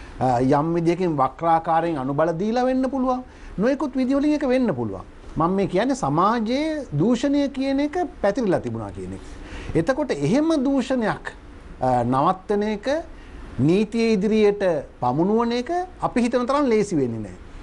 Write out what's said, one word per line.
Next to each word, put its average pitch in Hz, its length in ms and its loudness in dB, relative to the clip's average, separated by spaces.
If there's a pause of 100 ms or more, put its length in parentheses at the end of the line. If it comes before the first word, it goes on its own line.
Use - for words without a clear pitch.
(160)
අ, 123 240 2
යම් 147 340 2
විදියකින් 170 420 0
වක්‍රාකාරයෙන් 165 840 0
අනුබල 143 340 0
දීලා 220 320 0
වෙන්න 262 260 2
පුළුවන්. 254 320 -2 (320)
නොයෙකුත් 269 420 0
විදි 262 180 0
වලින් 285 180 2
ඒක 294 160 0
වෙන්න 247 260 2
පුළුවන්. 104 300 -6 (260)
මම 160 200 2
මේ 196 160 2
කියන්නේ 226 280 2
සමාජයේ 233 960 0
දූෂණය 262 580 2
කියන 269 320 -2
එක 294 140 -2 (240)
පැතිරිලා 196 420 0
තිබුණා 113 300 -6
කියන 92 220 -10
එක. 95 100 -12 (500)
එතකොට 262 400 0
එහෙම 202 360 2 (100)
දූෂණයක්, 254 680 0 (520)
අ, 127 280 2
නවත්තන 180 580 0
එක, 214 240 -4 (720)
නීතිය 214 560 2
ඉදිරියට 208 500 4 (320)
පමුණුවන 196 580 2
එක 240 180 -2 (280)
අපි 262 240 0
හිතන 247 240 0
තරම් 277 220 2
ලේසි 214 280 2
වෙන්නේ 117 240 0
නැහැ. 95 180 -10 (240)